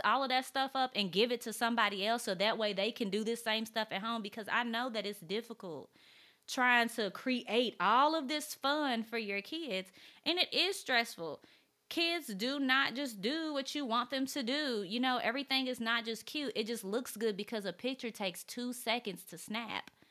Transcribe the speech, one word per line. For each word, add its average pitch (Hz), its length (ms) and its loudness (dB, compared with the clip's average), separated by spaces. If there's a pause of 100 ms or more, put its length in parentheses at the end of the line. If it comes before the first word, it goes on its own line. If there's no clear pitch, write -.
all 247 180 4
of 262 60 -2
that 254 160 4
stuff 269 300 -2
up 262 200 2
and 202 160 2
give 226 220 4
it 240 100 -2
to 220 120 -6
somebody 214 520 2
else 233 180 2
so 196 100 0
that 202 240 2
way 208 160 0
they 202 160 0
can 214 180 -2
do 214 160 0
this 226 180 -2
same 220 220 0
stuff 220 260 -4
at 190 120 -4
home, 226 180 -2
because 208 320 -8
I 233 120 2
know 233 260 -2
that 214 160 -2
it's 202 140 -6
difficult 180 680 -6 (580)
trying 240 440 4
to 208 200 -2
create 240 680 0
all 247 340 6
of 285 140 -2
this - 240 -4
fun 277 500 0
for 226 140 -6
your 202 240 -2
kids, 220 480 -4 (380)
and 339 120 2
it - 140 0
is 359 260 4
stressful. 226 640 0 (480)
Kids 330 460 0
do 254 260 -2
not 269 340 4
just 240 280 -4
do 302 320 -2
what 269 200 -4
you 294 120 -2
want 240 240 0
them 269 160 0
to 277 160 -2
do. 247 440 0
You 226 140 -2
know, 254 220 2
everything 269 440 0
is 254 140 -4
not 226 240 0
just 226 220 -6
cute. 294 280 -4
It 214 120 0
just 226 180 -4
looks 220 320 -4
good 214 180 0
because 202 300 -6
a 180 80 -2
picture 247 380 -4
takes 190 340 -4
two 247 300 -6
seconds 220 560 -4
to 165 80 -12
snap. 214 520 -6 (200)